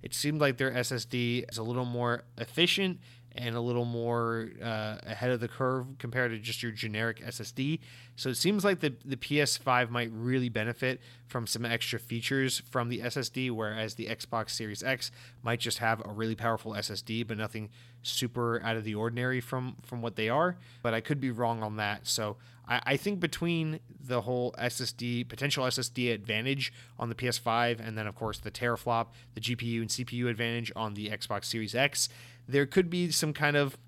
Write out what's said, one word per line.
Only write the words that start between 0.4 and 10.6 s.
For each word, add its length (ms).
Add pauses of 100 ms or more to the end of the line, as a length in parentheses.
like 160
their 180
S 160
S 140
D 420
is 120
a 40
little 220
more 380 (160)
efficient 600 (360)
and 200
a 60
little 240
more, 640 (120)
uh, 420
ahead 260
of 100
the 80
curve 380 (140)
compared 320
to 80
just 240
your 80
generic 520
S 160
S 120
D. 280 (360)
So 140
it 60
seems 300
like 140
the, 160 (100)
the 120
P 220
S 160
five 360
might 200
really 380
benefit 500 (280)